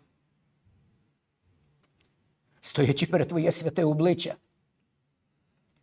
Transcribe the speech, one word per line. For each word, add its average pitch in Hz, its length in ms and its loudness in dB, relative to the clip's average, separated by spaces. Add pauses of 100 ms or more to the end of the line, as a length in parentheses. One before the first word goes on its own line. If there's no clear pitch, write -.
(2500)
стоячи 139 440 0
перед 165 220 0
Твоє 170 240 0
святе 165 320 -2
обличчя, 165 520 0 (1500)